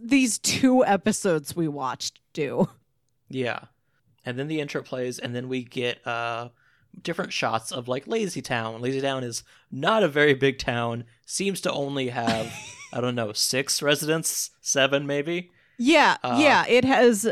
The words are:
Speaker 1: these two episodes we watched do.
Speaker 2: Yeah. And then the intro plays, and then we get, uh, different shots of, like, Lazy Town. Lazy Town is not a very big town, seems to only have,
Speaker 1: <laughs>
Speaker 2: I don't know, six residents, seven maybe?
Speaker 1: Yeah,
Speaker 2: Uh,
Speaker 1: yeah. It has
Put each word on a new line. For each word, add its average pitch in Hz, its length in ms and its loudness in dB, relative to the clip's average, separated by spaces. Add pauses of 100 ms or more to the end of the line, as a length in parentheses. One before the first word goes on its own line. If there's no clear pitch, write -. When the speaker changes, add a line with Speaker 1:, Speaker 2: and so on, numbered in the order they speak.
Speaker 1:
these 254 360 2
two 254 480 4
episodes 175 680 0
we 165 120 0
watched 139 500 -6 (160)
do. 139 340 0 (600)
Speaker 2:
Yeah. 127 320 -4 (680)
And 123 120 -6
then 143 100 -6
the 156 120 -4
intro 143 220 -6
plays, 127 380 -6
and 123 160 -8
then 123 120 -8
we 127 140 -4
get, 120 440 -6
uh, 117 420 -4 (520)
different 175 320 -6
shots 113 400 -2
of, 123 160 -8
like, 127 200 -4
Lazy 202 340 -4
Town. 113 400 -4
Lazy 135 180 -2
Town 135 220 -2
is 120 220 -8 (260)
not 196 320 2
a 175 60 6
very 147 260 6
big 131 240 2
town, 120 460 -4 (200)
seems 190 360 -4
to 180 120 -2
only 139 360 -4
have, 113 440 -2 (240)
Speaker 1:
<laughs> - 160 -20
Speaker 2:
I 127 80 -4
don't 123 140 0
know, 110 180 -2
six - 500 -2
residents, 151 680 0 (100)
seven 139 460 2
maybe? 156 460 -4 (260)
Speaker 1:
Yeah, 254 460 6
Speaker 2:
Uh, 247 160 0
Speaker 1:
yeah. 254 260 6
It 247 180 4
has 226 480 4